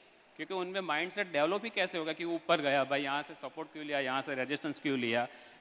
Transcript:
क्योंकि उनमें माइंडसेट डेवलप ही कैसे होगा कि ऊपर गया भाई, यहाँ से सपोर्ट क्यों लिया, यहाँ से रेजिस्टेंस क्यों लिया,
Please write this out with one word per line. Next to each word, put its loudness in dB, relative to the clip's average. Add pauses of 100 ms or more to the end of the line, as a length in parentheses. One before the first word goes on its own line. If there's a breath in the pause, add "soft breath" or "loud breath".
(360)
क्योंकि -6
उनमें -2
माइंडसेट -2
डेवलप 4
ही -4
कैसे 0
होगा -2
कि -6
ऊपर 2
गया 4
भाई, 0
यहाँ 0
से -10
सपोर्ट -10
क्यों -10
लिया, 0
यहाँ 0
से -4
रेजिस्टेंस -2
क्यों 2
लिया, 2 (320 loud breath)